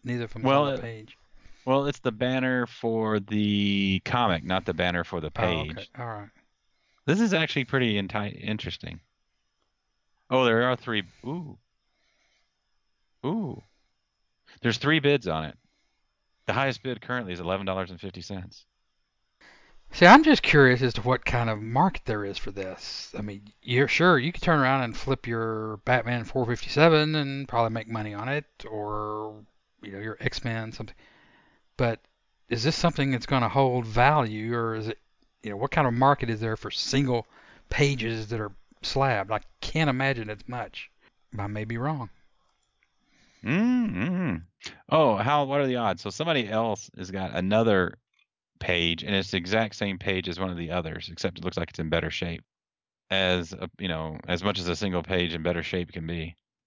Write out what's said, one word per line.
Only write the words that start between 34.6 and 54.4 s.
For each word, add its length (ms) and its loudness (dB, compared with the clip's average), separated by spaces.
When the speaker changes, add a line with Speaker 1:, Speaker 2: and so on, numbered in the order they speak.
Speaker 1:
is 140 -6
it, 100 -8
you 80 -8
know, 60 -8
what 140 -4
kind 160 2
of 60 2
market 380 4
is 100 -2
there 160 -4
for 140 -10
single 560 0
pages 600 0
that 120 -4
are 120 -6
slabbed? 500 0
I 100 -2
can't 300 0
imagine 400 -2
it's 180 -12
much. 420 -10
I 80 -6
may 180 -6
be 120 -6
wrong. 320 -4
Speaker 2:
Mm-hmm. 960 0
Oh, 260 6
how, 300 2
what 160 0
are 80 2
the 80 0
odds? 260 0
So 80 -6
somebody 380 0
else 500 -2
has 140 -8
got 240 -4
another 640 4
page, 460 0
and 100 -2
it's 160 0
the 60 -2
exact 400 0
same 200 -4
page 320 -2
as 120 -6
one 100 -2
of 60 -6
the 160 -6
others, 360 -6
except 300 -6
it 60 -10
looks 120 -4
like 140 -4
it's 80 -16
in 100 -4
better 220 0
shape. 320 -6
As 420 0
a, 260 -10
you 80 -6
know, 400 -6
as 160 -2